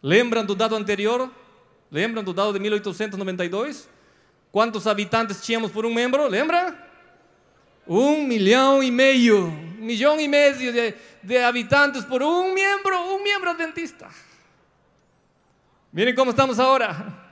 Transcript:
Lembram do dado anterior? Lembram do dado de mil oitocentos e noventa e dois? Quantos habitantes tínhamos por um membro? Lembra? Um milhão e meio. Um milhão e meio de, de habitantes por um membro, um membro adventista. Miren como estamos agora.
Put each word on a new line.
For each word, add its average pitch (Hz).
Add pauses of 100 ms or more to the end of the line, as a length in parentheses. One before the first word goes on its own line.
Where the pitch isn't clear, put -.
Lembram 226
do 202
dado 220
anterior? 214 (580)
Lembram 220
do 185
dado 202
de 196
mil 208
oitocentos 202
e -
noventa 185
e 175
dois? 226 (640)
Quantos 214
habitantes 208
tínhamos 226
por 220
um 233
membro? 254
Lembra? 330 (1120)
Um 269
milhão 262
e 262
meio. 240
Um 165
milhão 262
e 302
meio 285 (200)
de, 233 (280)
de 226
habitantes 247
por 254
um 349
membro, 392 (160)
um 403
membro 392
adventista. 330 (1800)
Miren 220
como 254
estamos 262
agora. 220 (180)